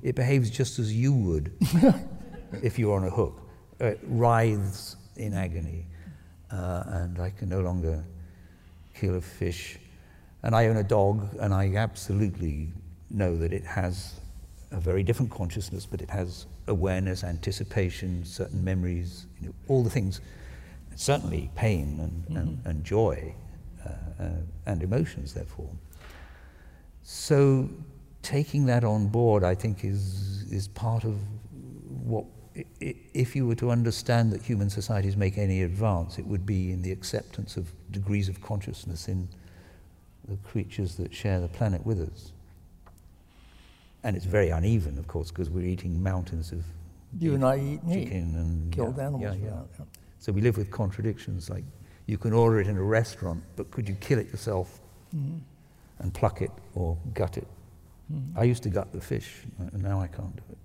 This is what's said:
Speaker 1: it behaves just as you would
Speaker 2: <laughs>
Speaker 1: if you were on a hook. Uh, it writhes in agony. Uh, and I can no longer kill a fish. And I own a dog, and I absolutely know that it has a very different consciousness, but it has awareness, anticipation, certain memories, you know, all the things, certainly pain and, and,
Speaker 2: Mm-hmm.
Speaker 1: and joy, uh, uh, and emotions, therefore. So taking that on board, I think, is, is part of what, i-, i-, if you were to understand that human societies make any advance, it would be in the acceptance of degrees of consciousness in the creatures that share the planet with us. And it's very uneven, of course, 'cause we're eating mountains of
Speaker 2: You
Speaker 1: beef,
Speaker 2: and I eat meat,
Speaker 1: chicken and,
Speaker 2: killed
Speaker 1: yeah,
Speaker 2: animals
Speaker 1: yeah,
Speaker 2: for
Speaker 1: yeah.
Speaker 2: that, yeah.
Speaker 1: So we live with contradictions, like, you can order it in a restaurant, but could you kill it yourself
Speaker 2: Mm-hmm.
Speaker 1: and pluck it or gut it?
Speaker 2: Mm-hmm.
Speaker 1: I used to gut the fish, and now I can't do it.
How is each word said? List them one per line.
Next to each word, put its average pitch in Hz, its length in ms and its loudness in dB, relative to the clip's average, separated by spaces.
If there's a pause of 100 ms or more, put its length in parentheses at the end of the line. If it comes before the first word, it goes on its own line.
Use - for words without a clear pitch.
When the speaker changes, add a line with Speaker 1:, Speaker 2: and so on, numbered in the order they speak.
Speaker 1:
it 127 120 2
behaves 131 360 4
just - 260 0
as 107 160 0
you 123 200 4
would 85 380 4 (540)
Speaker 2:
<laughs> - 560 -10
Speaker 1:
if 113 160 0
you 110 120 4
were 101 80 6
on 95 80 4
a 92 40 2
hook. 92 300 0 (420)
Uh, 123 60 2
it 104 160 0
writhes 113 960 2 (180)
in 107 180 -4
agony. 85 540 -4 (640)
Uh, 90 360 -2
and 87 320 -4
I 90 120 -2
can 98 180 -6
no 95 120 0
longer 82 420 0 (920)
kill 92 220 0
a 90 60 0
fish. - 580 -4 (640)
And 113 120 2
I 113 120 6
own 113 100 6
a 104 60 4
dog, 101 440 4 (120)
and 101 160 2
I 95 200 4
absolutely 92 920 0 (400)
know 92 280 2
that 82 140 2
it 92 120 -2
has 90 500 -2 (580)
a 95 80 -4
very 90 220 2
different 113 300 2
consciousness, 95 560 -4
but 87 140 -6
it 90 80 -10
has 90 360 -4 (220)
awareness, 95 560 2
anticipation, 90 1000 -2
certain 92 380 -4
memories, 90 640 0 (160)
you - 60 -8
know, - 60 -10 (140)
all 135 160 6
the 117 60 4
things, 95 320 0 (720)
certainly 143 600 0
pain 76 440 2 (280)
and, 78 100 -4
and, 92 220 -2
Speaker 2:
Mm-hmm. - 100 -6
Speaker 1:
and 78 140 -2
joy, 98 500 2 (520)
uh, - 40 -8 (340)
uh, 85 60 -2 (380)
and 85 160 0
emotions, 95 500 0
therefore. - 360 -8 (1300)
So 139 680 4 (520)
taking 147 460 2
that 120 160 6
on 107 240 4
board, 110 360 6
I 92 120 4
think, - 280 -2
is, 98 680 -2
is 98 180 -2
part 113 340 -2
of 110 120 0 (880)
what, 113 220 0 (300)
i-, - 100 -8 (160)
i-, 135 140 -6 (180)
if 123 220 2
you 131 120 4
were 117 80 4
to 120 160 2
understand 117 600 4
that - 80 -4
human 101 280 2
societies 98 480 0
make 98 200 2
any 95 260 2
advance, 90 560 0
it - 60 -6
would 95 200 -2
be 92 260 2
in 90 100 -2
the 92 100 -2
acceptance - 680 -6
of 87 140 -6 (200)
degrees 101 380 0
of 92 120 -6
consciousness 92 680 -6
in 92 200 -2 (1000)
the 98 100 -6
creatures 95 580 -4
that 90 180 -6
share 95 260 0
the 87 80 -2
planet 92 380 0
with 107 140 0
us. - 320 -8 (1700)
And 107 120 2
it's 90 100 -4
very 92 240 6
uneven, 85 480 2
of 80 100 -6
course, 78 240 -4
'cause 85 180 -4
we're 90 160 -2
eating 90 360 0
mountains 87 500 -2
of 85 120 -4 (560)
Speaker 2:
You 165 120 4
Speaker 1:
beef, 139 40 4
Speaker 2:
and 135 100 4
I 135 140 6
eat 143 240 -4
meat, 170 220 0
Speaker 1:
chicken 85 300 -2
and, 82 360 0
Speaker 2:
killed 117 260 0
Speaker 1:
yeah, 135 60 -2
Speaker 2:
animals 139 200 -2
Speaker 1:
yeah, 101 100 -2
Speaker 2:
for 92 40 -4
Speaker 1:
yeah. 104 140 -4
Speaker 2:
that, 82 160 -8 (120)
yeah. - 60 -12 (340)
Speaker 1:
So - 120 -4
we 98 100 4
live 110 160 4
with 98 140 -2
contradictions, 98 800 -2
like, 95 140 -6 (440)
you 107 100 0
can 110 160 0
order 113 260 8
it 95 80 4
in 104 100 0
a 95 60 0
restaurant, 98 600 0 (120)
but - 160 -8
could 110 160 -4
you 98 80 -2
kill 110 240 2
it 104 100 -4
yourself 98 500 -4 (360)
Speaker 2:
Mm-hmm. 151 240 -4 (600)
Speaker 1:
and - 140 -4
pluck - 280 0
it 95 100 -2 (220)
or 82 240 0 (160)
gut - 240 -2
it? - 100 -10 (640)
Speaker 2:
Mm-hmm. 151 280 -6
Speaker 1:
I 110 60 6
used 120 180 4
to 110 60 0
gut 95 240 -2
the 95 80 -8
fish, - 400 -6 (180)
and 95 240 -6
now 98 160 0
I 92 80 -2
can't 92 280 -8
do - 160 -14
it. - 140 -16